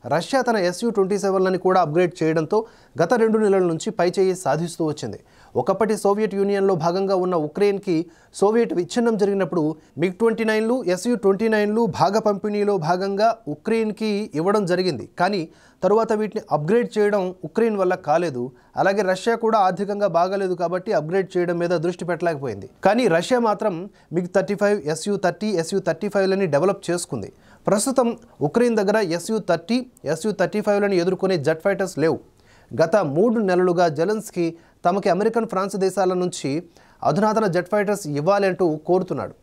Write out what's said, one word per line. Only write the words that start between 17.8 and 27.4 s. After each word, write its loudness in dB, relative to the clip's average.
కాలేదు. -2
అలాగే 2
రష్యా 0
కూడా 0
ఆర్థికంగా 0
బాగాలేదు 0
కాబట్టి -4
అప్‌గ్రేడ్ 0
చేయడం 0
మీద -2
దృష్టి -2
పెట్టలేకపోయింది. -4
కానీ 4
రష్యా 0
మాత్రం 0
మిగ్ -4
థర్టీ 0
ఫైవ్, 0
ఎస్యు -4
థర్టీ, -2
ఎస్యు -2
థర్టీ -4
ఫైవ్లని 0
డెవలప్ 0
చేసుకుంది. -6